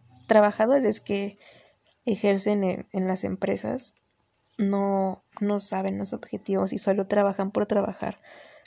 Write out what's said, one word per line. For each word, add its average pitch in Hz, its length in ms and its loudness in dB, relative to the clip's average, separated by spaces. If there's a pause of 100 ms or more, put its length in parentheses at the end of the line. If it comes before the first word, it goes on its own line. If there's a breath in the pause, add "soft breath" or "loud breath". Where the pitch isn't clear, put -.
(260)
trabajadores 214 720 4
que 202 380 -6 (680 soft breath)
ejercen 202 580 0
en, 185 300 -2
en 185 140 0
las 185 180 -2
empresas 196 720 -4 (640)
no, 196 680 0 (160)
no 208 180 0
saben 196 400 -4
los 202 140 -6
objetivos 196 600 -4
y - 60 -4
solo 196 300 0
trabajan 202 420 2
por 208 160 -2
trabajar, - 540 -2 (460 loud breath)